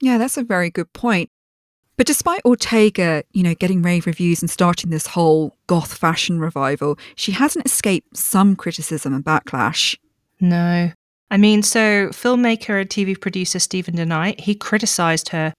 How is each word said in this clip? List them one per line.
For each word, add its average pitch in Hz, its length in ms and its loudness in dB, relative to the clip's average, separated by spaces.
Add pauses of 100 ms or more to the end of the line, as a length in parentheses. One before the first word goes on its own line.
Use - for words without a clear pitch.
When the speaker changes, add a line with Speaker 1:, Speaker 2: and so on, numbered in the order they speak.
Speaker 1:
Yeah, 254 180 2
that's - 180 -2
a 277 80 -4
very 180 260 -2
good 175 220 -6
point. 202 360 -2 (680)
But 254 100 4
despite - 400 -2
Ortega, 208 760 2 (100)
you 185 80 2
know, 170 120 2
getting 180 280 0
rave 175 240 0
reviews 170 340 0
and 170 100 -4
starting 175 380 0
this 160 200 -4
whole 160 460 2 (120)
goth 175 260 0
fashion 165 480 -2
revival, 143 580 -2 (160)
she - 180 -4
hasn't 294 340 0
escaped - 500 -2
some 196 400 4
criticism 160 560 -6
and 135 100 -4
backlash. 143 760 -2 (420)
Speaker 2:
No. 175 520 2 (380)
I 196 60 0
mean, 208 260 6
so 208 460 2
filmmaker 233 720 0
and 196 100 -6
T 202 140 -2
V 190 120 -2
producer 185 420 -4
Stephen 175 380 -4
DeKnight, 165 440 -2
he 208 140 0
criticised 190 720 -2
her 156 300 -4